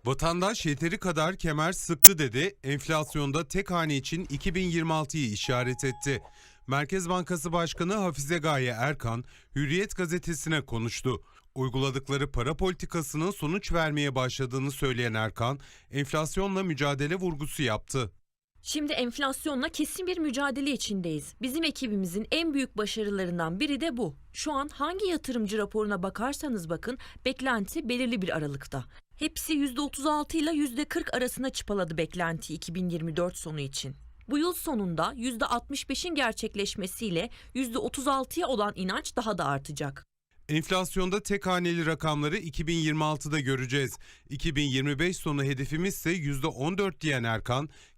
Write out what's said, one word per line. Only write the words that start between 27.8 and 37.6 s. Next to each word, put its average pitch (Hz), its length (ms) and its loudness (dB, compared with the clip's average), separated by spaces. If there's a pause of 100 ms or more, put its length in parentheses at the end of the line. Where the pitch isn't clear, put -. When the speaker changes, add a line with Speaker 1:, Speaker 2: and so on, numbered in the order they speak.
Speaker 2:
belirli 247 320 2
bir 175 160 0
aralıkta. 139 480 -4 (340)
Hepsi 311 340 -2
yüzde 277 280 2
otuz 277 240 -4
altı 302 320 2
ile 311 140 2
yüzde 294 340 0
kırk - 280 -2
arasına 247 360 0
çıpaladı 180 480 0
beklenti 165 560 -2
iki 170 220 -8
bin 180 140 0
yirmi 165 280 -2
dört 175 200 0
sonu 156 220 -6
için. 135 360 -6 (340)
Bu 285 80 2
yıl 349 160 2
sonunda 196 640 0
yüzde 240 300 -2
altmış 247 440 -2
beşin 320 260 -2
gerçekleşmesiyle 208 1120 0 (240)
yüzde 247 240 -2